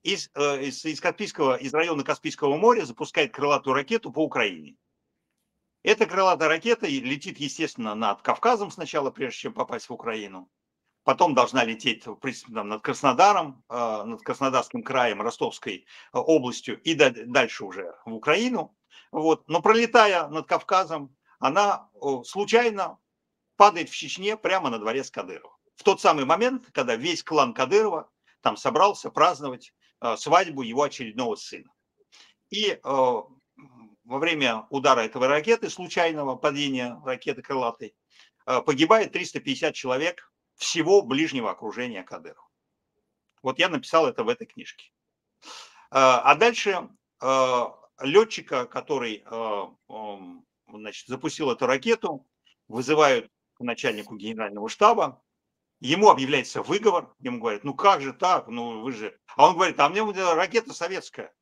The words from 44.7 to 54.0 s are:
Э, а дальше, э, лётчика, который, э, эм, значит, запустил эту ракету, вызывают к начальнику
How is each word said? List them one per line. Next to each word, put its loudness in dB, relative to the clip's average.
Э, -20
а 6
дальше, 0
э, 2
лётчика, 0
который, -6
э, -6
эм, -16
значит, -16
запустил -4
эту -2
ракету, -2
вызывают 2
к -16
начальнику -6